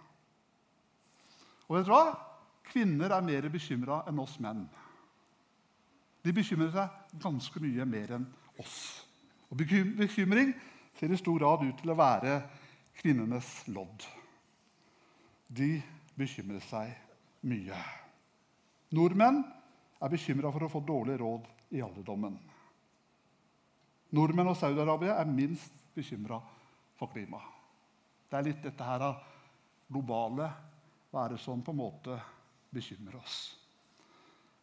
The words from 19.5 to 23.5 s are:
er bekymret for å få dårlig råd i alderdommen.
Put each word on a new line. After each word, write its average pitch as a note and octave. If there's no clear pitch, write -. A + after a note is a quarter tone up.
er C#3
bekymret C#3+
for D#3
å D3
få D3+
dårlig C3+
råd A#2
i C3
alderdommen. G2